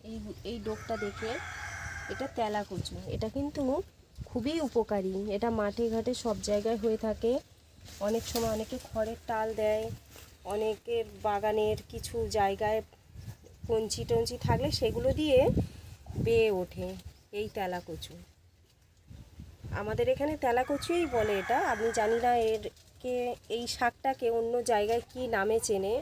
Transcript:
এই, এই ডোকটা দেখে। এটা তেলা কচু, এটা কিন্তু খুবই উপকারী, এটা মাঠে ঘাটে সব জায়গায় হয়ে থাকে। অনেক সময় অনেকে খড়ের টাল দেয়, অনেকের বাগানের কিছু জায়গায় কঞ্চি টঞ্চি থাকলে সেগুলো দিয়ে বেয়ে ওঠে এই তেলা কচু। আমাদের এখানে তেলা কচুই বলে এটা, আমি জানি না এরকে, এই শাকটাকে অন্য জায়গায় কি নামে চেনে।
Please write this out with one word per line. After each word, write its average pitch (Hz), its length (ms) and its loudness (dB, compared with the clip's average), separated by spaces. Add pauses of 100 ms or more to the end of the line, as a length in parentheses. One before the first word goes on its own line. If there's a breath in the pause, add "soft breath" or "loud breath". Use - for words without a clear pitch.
এই, 226 80 -8 (320)
এই 233 160 -6
ডোকটা 220 380 -4
দেখে। 214 280 -4 (800)
এটা 262 140 -4 (100)
তেলা 214 320 0
কচু, - 260 -6 (200)
এটা 220 200 -2
কিন্তু 285 280 -2 (680)
খুবই 254 260 -2 (120)
উপকারী, 202 480 0 (200)
এটা 226 140 0 (100)
মাঠে 208 340 0
ঘাটে 226 200 0 (100)
সব 220 120 0 (140)
জায়গায় 208 340 2
হয়ে 220 220 2
থাকে। 220 260 0 (760)
অনেক 226 240 0
সময় 226 260 0
অনেকে 220 200 -6 (100)
খড়ের 226 320 -2 (100)
টাল 220 180 0 (140)
দেয়, 214 240 2 (680)
অনেকের 220 520 0 (200)
বাগানের 214 520 2 (140)
কিছু 233 240 -8 (220)
জায়গায় 208 420 2 (920)
কঞ্চি 220 400 2
টঞ্চি 233 360 2
থাকলে 247 240 4 (100)
সেগুলো 240 300 2 (100)
দিয়ে 294 200 6 (840 loud breath)
বেয়ে 226 240 6 (120)
ওঠে 180 260 -6 (520)
এই 214 160 -4
তেলা 180 320 -2
কচু। 160 260 -10 (1700)
আমাদের 214 340 0
এখানে 277 200 2 (100)
তেলা 247 260 4
কচুই 339 360 0 (100)
বলে 214 260 4
এটা, 226 160 2 (160)
আমি 220 140 0 (120)
জানি 220 260 4
না 247 60 6 (200)
এরকে, 220 640 -6 (400)
এই 233 80 -2 (120)
শাকটাকে 254 520 0 (100)
অন্য 233 160 0 (180)
জায়গায় 226 400 4
কি 254 100 -6 (140)
নামে 214 320 4
চেনে। 196 340 2